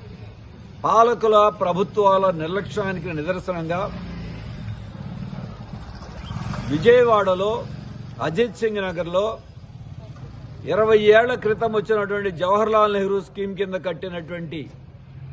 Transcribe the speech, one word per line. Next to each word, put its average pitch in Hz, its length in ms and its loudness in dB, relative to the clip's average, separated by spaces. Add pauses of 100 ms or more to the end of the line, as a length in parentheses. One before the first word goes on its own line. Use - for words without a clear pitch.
(840)
పాలకుల, 214 680 6
ప్రభుత్వాల 190 840 2
నిర్లక్ష్యానికి 185 800 -4
నిదర్శనంగా 175 800 -4 (2750)
విజయవాడలో 208 960 4 (560)
అజిత్ 175 360 -2
సింగ్ 214 200 -2
నగర్లో 185 600 -2 (1300)
ఇరవై 214 360 4
ఏళ్ల 220 340 8
క్రితం 214 400 0
వచ్చినటువంటి 202 580 0
జవహర్లాల్ 208 640 4
నెహ్రూ 196 280 0
స్కీమ్ 196 340 -8
కింద 190 180 -4
కట్టినటువంటి 170 960 -8 (640)